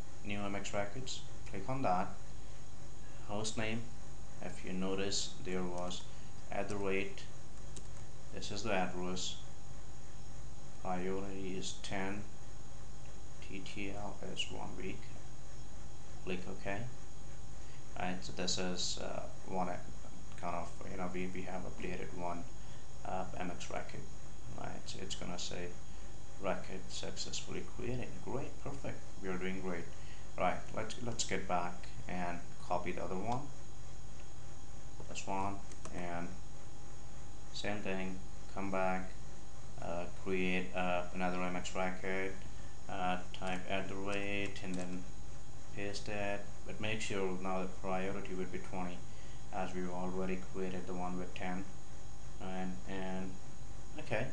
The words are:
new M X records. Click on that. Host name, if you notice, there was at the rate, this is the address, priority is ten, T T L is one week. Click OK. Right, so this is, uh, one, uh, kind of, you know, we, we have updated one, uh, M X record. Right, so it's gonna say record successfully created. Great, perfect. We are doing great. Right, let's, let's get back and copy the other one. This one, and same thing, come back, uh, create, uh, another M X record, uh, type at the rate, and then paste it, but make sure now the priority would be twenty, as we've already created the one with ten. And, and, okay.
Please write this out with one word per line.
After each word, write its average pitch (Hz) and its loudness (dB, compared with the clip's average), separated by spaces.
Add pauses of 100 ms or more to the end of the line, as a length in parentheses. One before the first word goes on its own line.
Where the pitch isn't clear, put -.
(260)
new 101 0
M 101 0
X 98 0
records. 107 0 (280)
Click 95 0
on 135 0
that. 92 2 (1200)
Host 107 0
name, 113 0 (600)
if - -2
you 92 -2
notice, 95 2 (120)
there 92 0
was 90 0 (500)
at 98 0
the 107 0
rate, 98 0 (1120)
this 95 0
is 104 0
the 110 2
address, 90 0 (1500)
priority 95 0
is 92 0
ten, 98 0 (1300)
T 98 0
T 98 0
L 101 0 (160)
is - 2
one - 0
week. 92 0 (1300)
Click 92 0
OK. 98 0 (1200)
Right, 90 2
so - 0
this 92 0
is, 90 0
uh, - 0 (240)
one, 92 0
uh, 90 0 (640)
kind 87 0
of, 82 0 (180)
you 92 0
know, 90 2
we, 90 0
we 92 0
have 92 0
updated 90 0
one, 85 0 (640)
uh, 92 0 (120)
M 90 0
X - -2
record. - 0 (580)
Right, - 0
so - 0
it's - 0
gonna 90 0
say 90 0 (720)
record 92 0
successfully - 0 (120)
created. 120 0 (160)
Great, 135 0
perfect. 131 0 (240)
We 98 0
are 92 2
doing 92 0
great. 90 0 (560)
Right, 87 4 (180)
let's, 110 0 (100)
let's 117 2
get 95 0
back 90 2 (340)
and 90 0 (260)
copy 90 2
the - 0
other 92 0
one. 117 0 (1700)
This - 0
one, 98 2 (400)
and 87 0 (1200)
same 104 0
thing, 95 0 (380)
come 95 0
back, 92 2 (720)
uh, 87 0 (180)
create, 92 2
uh, 90 0 (100)
another 90 0
M 90 0
X - 0
record, 95 0 (580)
uh, 92 0 (200)
type 92 0
at 92 0
the 98 0
rate, 101 0
and 92 0
then 90 0 (720)
paste 101 0
it, 101 0 (240)
but 95 0
make 110 0
sure 95 2
now 92 0
the 92 2 (140)
priority 95 0
would 90 0
be 92 0
twenty, 90 0 (560)
as 92 0
we've 90 0
already 92 2 (160)
created 90 0
the 92 0
one 90 0
with 90 0
ten. 92 0 (800)
And, 92 0 (140)
and, 95 0 (680)
okay. 117 0